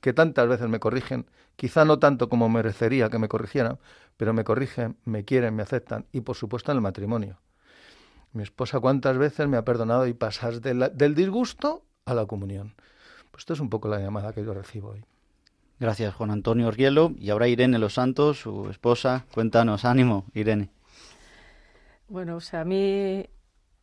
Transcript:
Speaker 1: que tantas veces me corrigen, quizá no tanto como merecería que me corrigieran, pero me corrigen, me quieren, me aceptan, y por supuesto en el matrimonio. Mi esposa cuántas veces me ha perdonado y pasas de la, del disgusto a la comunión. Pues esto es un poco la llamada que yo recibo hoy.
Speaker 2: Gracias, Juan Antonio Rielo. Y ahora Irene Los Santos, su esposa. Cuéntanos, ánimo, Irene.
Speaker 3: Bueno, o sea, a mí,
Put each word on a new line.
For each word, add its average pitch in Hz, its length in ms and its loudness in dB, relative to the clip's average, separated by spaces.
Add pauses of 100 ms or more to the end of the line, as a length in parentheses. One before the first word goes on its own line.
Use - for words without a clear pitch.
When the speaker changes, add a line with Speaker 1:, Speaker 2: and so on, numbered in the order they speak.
Speaker 1:
que 131 120 2
tantas 139 340 4
veces 120 200 0
me 110 120 -2
corrigen, 123 500 -4 (260)
quizá 156 300 2
no 151 140 6
tanto 135 280 4
como 117 220 2
merecería 113 600 0
que 113 80 -4
me 110 120 -2
corrigieran, 113 500 -4 (380)
pero 113 160 0
me 113 100 0
corrigen, 117 640 -2
me 107 180 -6
quieren, 120 320 0
me 107 80 -4
aceptan, 113 480 -6
y 131 100 -6
por 120 140 -8
supuesto 113 360 -6
en 139 60 0
el 123 40 0
matrimonio. 101 580 -4 (960)
Mi 107 60 -6
esposa 123 360 -4
cuántas 131 380 4
veces 143 300 2
me 135 100 2
ha 110 80 -2
perdonado 117 400 2
y 120 80 -2
pasas 117 480 -4
de 127 140 -2
la, 127 140 2
del 147 260 2
disgusto 226 680 -2 (220)
a 127 80 -4
la 113 140 0
comunión. 98 480 -10 (560)
Pues - 100 -20
esto - 120 -6
es 147 60 -6
un 123 120 -4
poco 110 160 -4
la 104 100 -2
llamada 101 340 -6
que 107 140 -8
yo 107 80 -8
recibo 98 360 -12
hoy. 104 140 -16 (760)
Speaker 2:
Gracias, 110 340 -2
Juan 110 160 -6
Antonio 113 400 2
Rielo. 139 480 4
Y 101 140 -4
ahora 110 160 2
Irene 123 320 4
Los 107 160 -2
Santos, 139 460 0
su 101 280 -10
esposa. 120 640 0
Cuéntanos, 113 520 2
ánimo, 123 400 4 (100)
Irene. 104 340 0 (1400)
Speaker 3:
Bueno, 180 260 -8
o 170 40 -10
sea, 165 220 -8
a - 20 -6
mí, 196 640 0 (580)